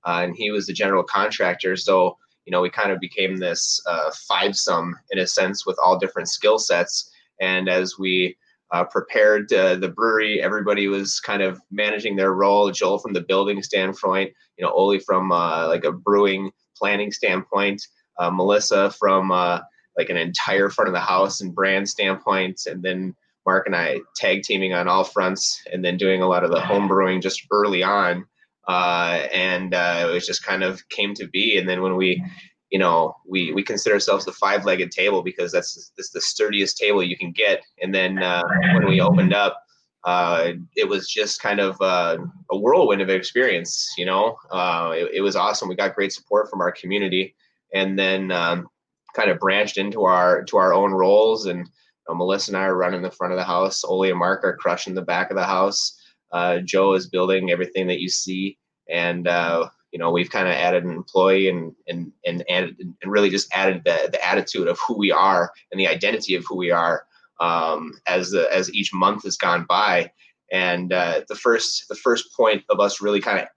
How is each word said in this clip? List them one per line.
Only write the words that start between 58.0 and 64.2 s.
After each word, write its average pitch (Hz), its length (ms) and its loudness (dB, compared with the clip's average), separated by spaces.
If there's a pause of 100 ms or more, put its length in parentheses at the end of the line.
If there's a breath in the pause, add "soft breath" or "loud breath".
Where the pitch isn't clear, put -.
see. 95 500 -6 (300)
And, 87 380 -2
uh, 85 420 0 (220)
you 87 60 -12
know, 85 140 0
we've 87 180 0
kinda 92 260 0
added 87 280 2
an 90 80 -4
employee 95 580 2
and, 82 240 -4 (140)
and, 87 240 -8 (140)
and, 87 220 -4
and, 90 280 -2 (260)
and 95 100 -8
really 104 200 4
just 98 220 -4
added 95 320 0
the, 82 260 2
the - 120 -4